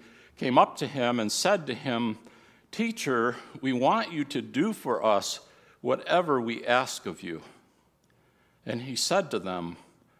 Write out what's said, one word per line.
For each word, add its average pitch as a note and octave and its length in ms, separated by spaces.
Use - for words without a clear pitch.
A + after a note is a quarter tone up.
came C3 200
up G3 200
to C#3 100
him B2 320
and G#2 100
said F3+ 380
to B2+ 60
him, A#2 460
'Teacher, C3+ 640
we C3 140
want F3 400
you D3 100
to C3+ 180
do B2+ 300
for B2 320
us G2+ 380
whatever C#3+ 580
we A2+ 260
ask B2 400
of F#2 160
you.' E2 200
And A#2+ 180
he C3 120
said E3+ 360
to A2 80
them, F2 360